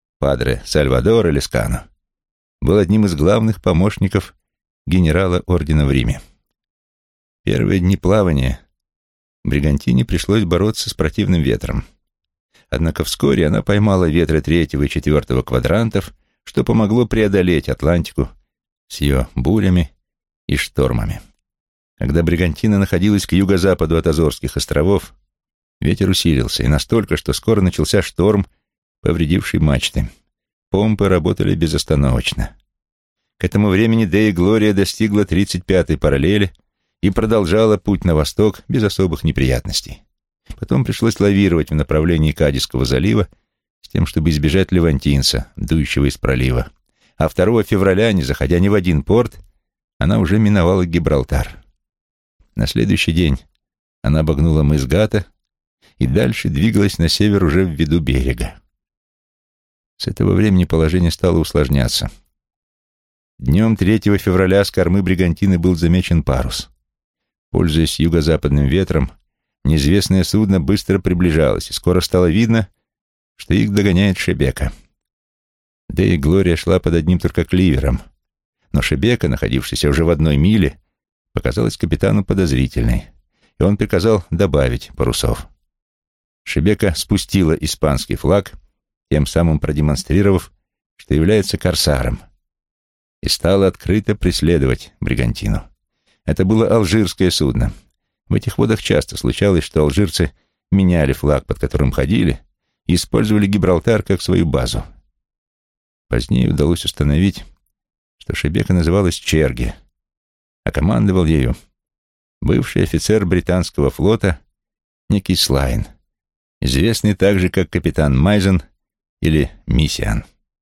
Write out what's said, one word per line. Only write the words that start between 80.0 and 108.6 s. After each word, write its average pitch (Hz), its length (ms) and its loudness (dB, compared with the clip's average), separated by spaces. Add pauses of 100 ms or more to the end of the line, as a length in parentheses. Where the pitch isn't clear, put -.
в 80 60 2
одной 78 260 2
миле, 87 420 2 (540)
показалась - 440 -4
капитану 101 480 -2
подозрительной, 65 800 -2 (520)
и - 40 0
он 101 140 2
приказал 101 540 0
добавить 73 640 0
парусов. 60 500 -4 (960)
Шебека 98 500 0
спустила 92 580 0
испанский - 640 -4
флаг, 95 360 -2 (580)
тем 76 160 0
самым 82 320 0
продемонстрировав, 76 960 0 (440)
что - 180 -4
является 87 440 0
корсаром — 67 640 -2 (1040)
и - 60 -6
стала 95 380 2
открыто 98 480 -2
преследовать 78 880 0
бригантину. 58 640 -4 (600)
Это 80 200 -2
было 110 240 2
алжирское 95 640 0
судно. 58 420 -2 (560)
В - 60 -2
этих - 240 -4
водах 110 240 0
часто - 340 -2
случалось, 87 480 0
что - 180 -2
алжирцы 80 500 0 (380)
меняли 87 420 2
флаг, 71 340 -2
под - 120 -6
которым 69 340 -2
ходили, 80 480 -2 (460)
и 90 80 0
использовали 107 520 0
Гибралтар 98 560 0
как 95 200 -4
свою 90 240 0
базу. 62 380 -4 (1200)
Позднее 60 420 -2
удалось 76 340 0
установить, 76 600 0 (760)
что - 160 -10
Шебека - 380 -2